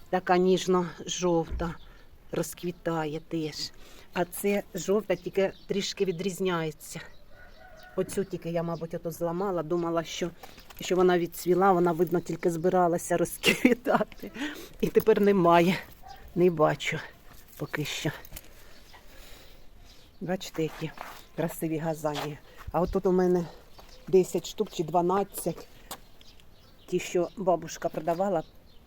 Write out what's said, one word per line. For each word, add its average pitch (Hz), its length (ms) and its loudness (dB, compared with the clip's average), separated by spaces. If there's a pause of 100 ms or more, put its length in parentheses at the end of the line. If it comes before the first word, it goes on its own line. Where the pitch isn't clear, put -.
така 185 280 2
ніжно-жовта 175 1400 2 (560)
розквітає 165 880 -4
теж. 156 520 -6 (420)
А 175 120 0
це 202 380 -2 (120)
жовта, 190 400 0
тільки 185 360 0 (160)
трішки 196 380 -2
відрізняється. 175 960 -4 (920)
Оцю 185 280 -2
тільки 190 260 -8
я, 170 140 -2
мабуть, 165 300 -6
ото 170 180 -6
зламала, 170 520 -2
думала, 165 400 0
що, 170 260 -6 (520)
що - 140 -2
вона 180 240 6
відцвіла, 175 520 2
вона, 175 200 4
видно, 170 280 2
тільки 170 320 -2
збиралася 175 680 2
розквітати. - 1120 0 (500)
І 208 60 2
тепер 214 340 4
немає, 175 540 6 (600)
не 180 140 6
бачу 156 500 2 (600)
поки 147 260 -6
що. - 260 -4 (2000)
Бачите, 180 420 -4
які 156 280 -6 (440)
красиві 160 420 -4
газанії. 151 600 -4 (340)
А 160 100 2
отут 185 240 0
у 190 60 4
мене 180 340 4 (640)
десять 185 400 4
штук - 240 -4
чи 175 120 -2
дванадцять. 175 840 0 (1200)
Ті, 180 120 -2
що 175 380 -2
бабушка 170 520 -2
продавала, 170 540 0 (440)